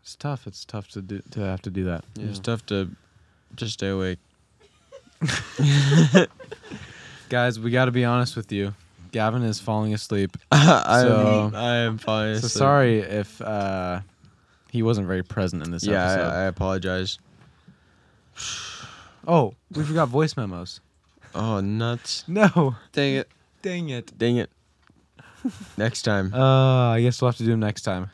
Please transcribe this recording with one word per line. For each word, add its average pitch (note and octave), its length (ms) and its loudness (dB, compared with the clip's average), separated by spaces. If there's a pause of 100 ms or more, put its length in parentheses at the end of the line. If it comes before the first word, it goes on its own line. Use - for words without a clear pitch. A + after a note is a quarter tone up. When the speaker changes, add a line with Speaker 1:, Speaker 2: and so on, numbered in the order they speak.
Speaker 1:
It's - 140 -20
tough. C#3+ 320 -8
It's - 160 -18
tough G#2 280 -12
to G2+ 100 -12
do, F#2+ 200 -10 (100)
to A2 100 -8
have F#2 220 -4
to G#2 60 -8
do F#2 160 -6
that. E2+ 200 -6 (100)
Speaker 2:
Yeah. G#2+ 120 -8
Speaker 3:
It's G2+ 120 -8
tough A2+ 280 -4
to G2 220 -2 (680)
just A2 180 -8
stay G2 160 -6
awake. F#2 300 -4 (1000)
Speaker 1:
<laughs> C#3+ 1040 4 (1000)
Guys, B2 300 0
we A#2 120 -4
gotta B2+ 200 4
be B2 140 2
honest B2 320 0
with A2 140 -10
you. G2+ 220 -2 (380)
Gavin A2+ 320 0
is A2 160 -2
falling G#2+ 340 -2
asleep. G2+ 500 -4
Speaker 3:
<laughs> - 80 -2
I C#3 500 8
Speaker 1:
So, G#2+ 500 4
Speaker 3:
am, G#2+ 40 -8
I A#2+ 220 -2
am A2+ 200 0
falling A2 380 -2
Speaker 1:
so A#2 120 -4
Speaker 3:
asleep. A2 40 -4
Speaker 1:
sorry C3+ 480 4
if, G2+ 420 -6
uh, F#2+ 580 -4 (720)
he A#2+ 100 -2
wasn't A2 260 2
very F#2 160 -2
present F2 420 -4
in E2+ 60 -6
this F2 140 -6
Speaker 3:
Yeah, G2+ 160 2
I, F#2 120 2
Speaker 1:
episode. F2+ 160 0
Speaker 3:
I F2+ 140 -4
apologize. F#2+ 760 -4 (2000)
Speaker 1:
Oh, D3+ 260 4 (180)
we D3+ 120 -4
forgot D#3 240 0
voice D3+ 300 -2
memos. F2+ 420 -10 (560)
Speaker 3:
Oh, G#2+ 240 -2
nuts. A2+ 680 -4
Speaker 1:
No. E3+ 480 2 (180)
Speaker 2:
Dang C#3 220 0
it. C3+ 120 -4 (340)
Speaker 1:
Dang F3 280 -6
it. B2 280 -10
Speaker 3:
Dang A#2+ 200 2
it. A2 120 -4 (1300)
Next A2 260 -4
time. G2 300 -2
Speaker 1:
Uh, C3 580 4
I A2+ 100 2
guess A#2+ 200 0
we'll B2+ 80 2
have A#2+ 80 -4
to A#2 60 -6
do A2+ 80 2
them A2+ 80 0
next G#2 220 -4
time. F#2+ 320 -6